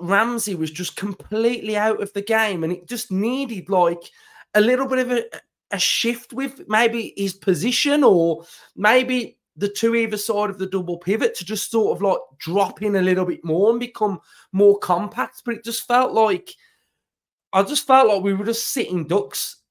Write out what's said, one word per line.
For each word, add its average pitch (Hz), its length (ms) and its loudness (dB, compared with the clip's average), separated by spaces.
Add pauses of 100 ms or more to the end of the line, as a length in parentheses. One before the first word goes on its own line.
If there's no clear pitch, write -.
Ramsey 208 540 0
was 156 160 -4
just 175 260 -10
completely 214 800 -4
out 208 260 0
of 202 100 -10
the 202 100 -6
game, 214 400 0
and 160 100 -2
it - 160 -12
just 240 220 -10
needed, 220 580 -2
like, 175 340 2 (520)
a 214 60 4
little 247 260 2
bit 254 140 0
of 240 100 0
a, 240 140 0 (480)
a 190 60 -4
shift - 540 -2
with 269 360 -8
maybe 226 480 0
his 196 160 -2
position 254 720 0
or 170 400 4 (320)
maybe 247 600 0 (200)
the 180 120 -2
two 226 280 0
either 220 200 0
side 208 340 -2
of 196 80 -10
the 190 80 -4
double 180 320 -4
pivot 214 360 -2
to - 100 -12
just 190 280 -8
sort 214 240 0
of, 160 60 -8
like, 196 180 0 (180)
drop 185 440 -2
in 208 120 0
a 190 80 2
little 185 220 2
bit 170 200 -6
more 175 260 2
and 233 100 0
become 208 400 -4 (320)
more 202 260 6
compact. 196 680 -4
But 233 120 -4
it 233 80 -16
just - 240 -8
felt 247 240 2
like, 208 420 0 (1000)
I 190 100 4
just 247 240 -4
felt 262 220 8
like 196 140 2
we 196 120 2
were 196 100 -4
just 226 240 -4
sitting 180 380 -2
ducks - 500 -4 (140)